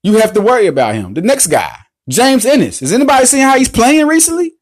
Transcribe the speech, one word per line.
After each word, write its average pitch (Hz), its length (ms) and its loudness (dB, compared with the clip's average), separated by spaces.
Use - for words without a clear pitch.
you 208 180 2
have 220 120 0
to 208 80 0
worry 220 280 2
about 131 260 -2
him. 101 180 -8
The 147 80 -6
next 240 280 -2
guy, 95 280 -2
James 240 380 0
Ennis. 220 340 0
Has 139 140 -2
anybody 269 320 2
seen 269 160 0
how 269 160 2
he's 262 100 0
playing 294 380 2
recently? 330 560 -2